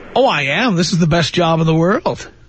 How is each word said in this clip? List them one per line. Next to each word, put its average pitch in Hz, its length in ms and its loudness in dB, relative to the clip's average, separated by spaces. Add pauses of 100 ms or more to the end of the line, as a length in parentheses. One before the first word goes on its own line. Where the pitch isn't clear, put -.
(140)
Oh, 262 120 2
I 160 160 0
am. 175 340 0
This 180 160 0
is 175 60 2
the 175 80 2
best 165 280 0
job 165 260 2
in 160 60 0
the 160 80 2
world. 170 560 -2 (180)